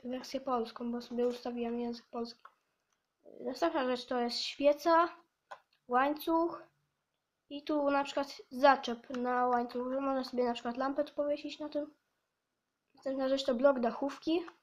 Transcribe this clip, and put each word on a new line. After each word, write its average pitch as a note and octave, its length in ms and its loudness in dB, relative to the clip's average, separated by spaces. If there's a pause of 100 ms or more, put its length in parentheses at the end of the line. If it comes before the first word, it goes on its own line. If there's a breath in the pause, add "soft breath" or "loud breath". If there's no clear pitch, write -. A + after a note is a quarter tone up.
wersję B3+ 360 -6
polską, A#3+ 520 -4
bo A#3+ 100 -6
sobie A#3+ 240 -2
ustawiłem A#3+ 540 -4
język A#3+ 260 -6
polski. - 340 -10 (1000)
Następna C4+ 440 -2
rzecz B3 220 -4
to B3 140 -2
jest A#3+ 180 -2
świeca, E4 680 4 (800)
łańcuch D4+ 720 2 (880)
i C#4+ 140 -10
tu D4 260 0
na C#4 140 2
przykład C#4 320 -6 (140)
zaczep B3+ 600 4
na B3 360 0
łańcuch, B3 460 0
że C4+ 80 -2
można C4+ 240 0
sobie B3 200 0
na A#3+ 100 0
przykład A#3+ 220 -6
lampę C4+ 280 0
tu - 100 -16
powiesić D4 440 -4
na D4+ 100 -8
tym. D4+ 260 -6 (1000)
Następna C4+ 340 -2
rzecz C4+ 160 2
to C4 100 2
blok C4 260 6
dachówki. C#4 600 0 (220)